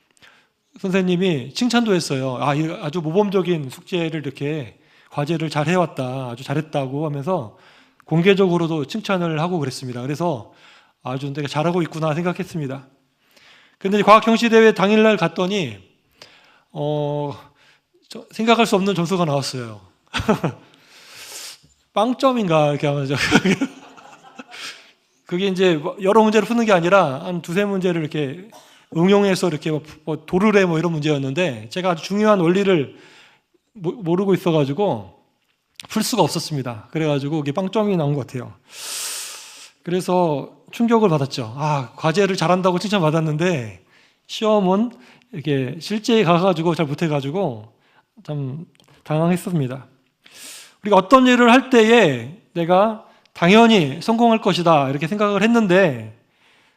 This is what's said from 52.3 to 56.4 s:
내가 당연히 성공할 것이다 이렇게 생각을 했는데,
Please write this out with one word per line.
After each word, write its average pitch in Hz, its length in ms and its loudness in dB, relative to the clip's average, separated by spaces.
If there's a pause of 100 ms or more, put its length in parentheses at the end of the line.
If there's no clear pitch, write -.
내가 185 520 0 (280)
당연히 180 680 6
성공할 226 400 2
것이다 165 480 2
이렇게 147 180 -4
생각을 208 360 0
했는데, 180 720 2 (600)